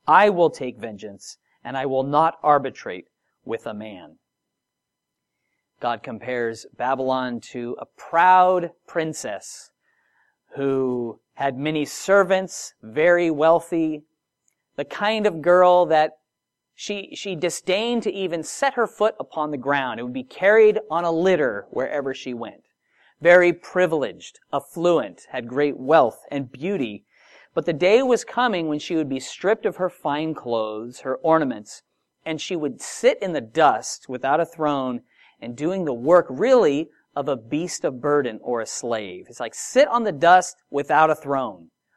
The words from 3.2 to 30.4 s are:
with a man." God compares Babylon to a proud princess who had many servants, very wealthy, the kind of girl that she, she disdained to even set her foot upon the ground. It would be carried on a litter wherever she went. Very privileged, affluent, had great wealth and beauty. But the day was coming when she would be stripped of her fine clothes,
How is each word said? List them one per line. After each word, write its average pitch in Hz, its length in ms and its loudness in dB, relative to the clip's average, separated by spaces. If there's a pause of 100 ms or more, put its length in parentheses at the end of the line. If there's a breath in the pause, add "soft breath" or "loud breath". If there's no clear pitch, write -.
with 110 220 -8
a 113 60 -10
man." 95 440 -16 (1600)
God 117 240 -6
compares 117 600 -6 (100)
Babylon 127 640 -4 (120)
to 120 280 -10
a - 60 -14
proud 180 840 4 (140)
princess 147 840 -8 (840)
who 131 640 -2 (140)
had 139 220 -6
many 151 280 -4
servants, 190 960 0
very 160 500 2
wealthy, 160 720 0 (720)
the 151 80 -4
kind 214 420 -2
of 165 160 -2
girl 180 440 6
that 156 320 2 (580)
she, - 400 -12
she 190 200 -8
disdained 196 680 -2
to 214 80 -4
even 170 320 -4
set 269 300 -2
her 233 140 0
foot - 320 0
upon 151 320 -6
the 147 60 -6
ground. 131 420 -2
It 117 40 -8
would 123 100 -10
be 127 100 -8
carried 214 560 4 (100)
on 170 160 -2
a 170 60 0
litter 156 580 0
wherever 139 440 -4
she 127 200 -10
went. 113 300 -12 (580)
Very 175 320 6
privileged, 156 840 -4 (120)
affluent, 147 800 -2
had 123 160 -8
great 139 300 -2
wealth 131 540 2
and 139 200 -8
beauty. 131 540 -6 (480 soft breath)
But 165 120 -4
the 170 80 -2
day 190 300 4
was 254 220 0
coming 202 420 -2
when 151 120 -4
she 165 160 -8
would 156 140 -2
be 131 100 -6
stripped 208 460 -4
of 196 120 -4
her 180 120 -2
fine 156 440 -4
clothes, 113 680 -6